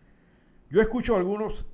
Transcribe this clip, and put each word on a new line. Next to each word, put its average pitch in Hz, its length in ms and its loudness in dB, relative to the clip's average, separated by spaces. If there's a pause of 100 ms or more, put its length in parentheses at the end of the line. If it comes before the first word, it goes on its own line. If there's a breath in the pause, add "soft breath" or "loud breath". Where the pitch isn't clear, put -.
(680)
Yo 165 100 4
escucho 226 360 2
a - 20 4
algunos 202 560 -2